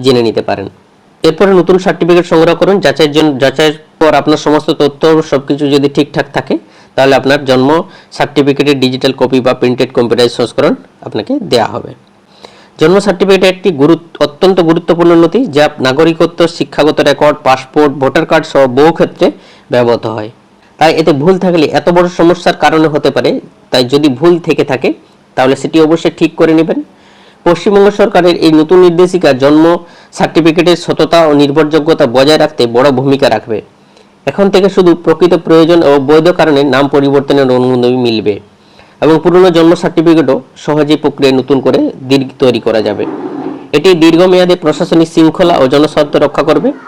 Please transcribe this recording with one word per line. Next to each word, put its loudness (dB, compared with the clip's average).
জেনে 0
নিতে -2
পারেন। -8
এরপরে 0
নতুন 2
সার্টিফিকেট 0
সংগ্রহ 2
করুন। 0
যাচাইয়ের 0
জন্য, 0
যাচাইয়ের 0
পর 2
আপনার 0
সমস্ত -2
তথ্য 0
সব -4
কিছু -4
যদি 0
ঠিকঠাক -4
থাকে, -4
তাহলে 2
আপনার -2
জন্ম 0
সার্টিফিকেটের -2
ডিজিটাল -2
কপি -2
বা 0
প্রিন্টেড -2
কম্পিউটারাইজ 0
সংস্করণ -2
আপনাকে -8
দেয়া -2
হবে। -12
জন্ম 2
সার্টিফিকেট 0
একটি 0
গুরুত্ব-, 0
অত্যন্ত 0
গুরুত্বপূর্ণ 0
নথি, 0
যা 0
নাগরিকত্ব, 0
শিক্ষাগত -2
রেকর্ড, 0
পাসপোর্ট, 0
ভোটার -2
কার্ড -2
সহ 2
বহু 2
ক্ষেত্রে -2
ব্যবহৃত 0
হয়। -8
তাই 2
এতে 0
ভুল 0
থাকলে 0
এত -2
বড় 2
সমস্যার 0
কারণে 0
হতে -2
পারে, -2
তাই 0
যদি 0
ভুল 0
থেকে -2
থাকে, -2
তাহলে 0
সেটি -2
অবশ্যই 0
ঠিক -2
করে 2
নেবেন। -2
পশ্চিমবঙ্গ 2
সরকারের 0
এই 2
নতুন 2
নির্দেশিকা 2
জন্ম 2
সার্টিফিকেটের 0
সততা 0
ও 2
নির্ভরযোগ্যতা 0
বজায় 2
রাখতে -2
বড় 0
ভূমিকা 0
রাখবে। -4
এখন -2
থেকে 2
শুধু 2
প্রকৃত 0
প্রয়োজন 2
ও 2
বৈধ 2
কারণে 2
নাম 0
পরিবর্তনের 0
অনুমোদন 0
মিলবে -2
এবং 2
পুরনো 4
জন্ম 2
সার্টিফিকেটও 0
সহজেই -2
প্রক্রিয়ায় -2
নতুন -2
করে 0
দীর্ঘ 0
তৈরি 0
করা -2
যাবে। -4
এটি 2
দীর্ঘমেয়াদে 2
প্রশাসনিক -2
শৃঙ্খলা 0
ও 2
জনস্বার্থ 0
রক্ষা -2
করবে। 0